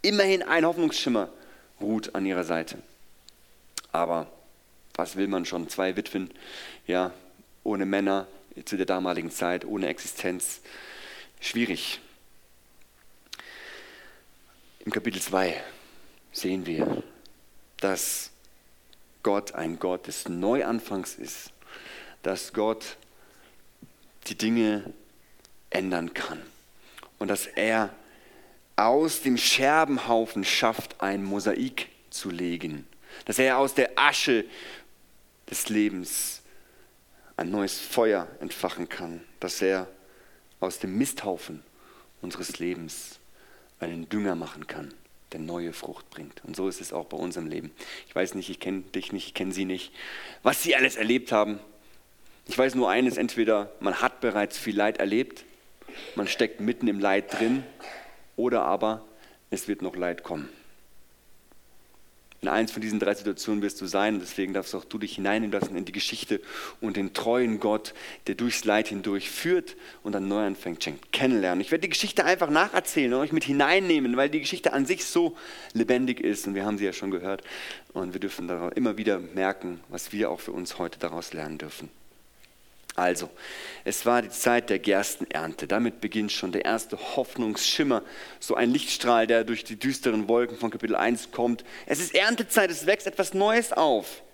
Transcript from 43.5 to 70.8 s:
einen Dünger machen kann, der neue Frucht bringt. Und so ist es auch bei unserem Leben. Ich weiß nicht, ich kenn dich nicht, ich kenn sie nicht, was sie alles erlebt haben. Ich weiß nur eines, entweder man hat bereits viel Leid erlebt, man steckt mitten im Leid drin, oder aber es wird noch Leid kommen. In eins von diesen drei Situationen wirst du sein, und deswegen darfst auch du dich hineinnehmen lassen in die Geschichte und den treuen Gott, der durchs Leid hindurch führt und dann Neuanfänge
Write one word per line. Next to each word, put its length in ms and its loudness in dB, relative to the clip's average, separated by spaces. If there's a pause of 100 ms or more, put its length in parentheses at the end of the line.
einen 280 -6
Dünger 260 0
machen 320 -8
kann, 280 -12 (380)
der 80 -10
neue 320 -6
Frucht 380 -14
bringt. 340 -18
Und 100 -10
so 140 -2
ist 120 -6
es 120 -10
auch 140 -4
bei 100 -8
unserem 320 -6
Leben. 240 -8 (340)
Ich 80 -20
weiß 200 0
nicht, 140 -6
ich 120 -8
kenn 320 -6
dich 200 -6
nicht, 160 -6
ich 60 -18
kenn 160 -2
sie 140 -2
nicht, 280 -6 (500)
was 200 4
sie 140 4
alles 200 4
erlebt 360 2
haben. 260 4 (880)
Ich 100 -6
weiß 180 4
nur 160 4
eines, 260 4
entweder 640 2
man 200 0
hat 200 0
bereits 380 0
viel 180 -2
Leid 220 2
erlebt, 460 0 (680)
man 140 -2
steckt 320 0
mitten 280 0
im 120 0
Leid 380 2
drin, 260 2 (720)
oder 260 2
aber 420 2 (460)
es 180 -6
wird 140 -2
noch 120 -4
Leid 280 -2
kommen. 260 -6 (1900)
In 80 -2
eins 240 2
von 100 -6
diesen 160 0
drei 160 4
Situationen 480 -2
wirst 180 -4
du 60 -6
sein, 280 2
und 60 -4
deswegen 320 -4
darfst 220 -4
auch 100 -6
du 140 -8
dich 160 -6
hineinnehmen 380 0
lassen 240 0
in 80 -4
die 80 -12
Geschichte 480 -2 (400)
und 160 -2
den 160 -2
treuen 480 2
Gott, 340 0 (320)
der 80 0
durchs 300 -2
Leid 240 4
hindurch 420 -4
führt 460 -2 (260)
und 80 -6
dann 160 -2
Neuanfänge 540 -2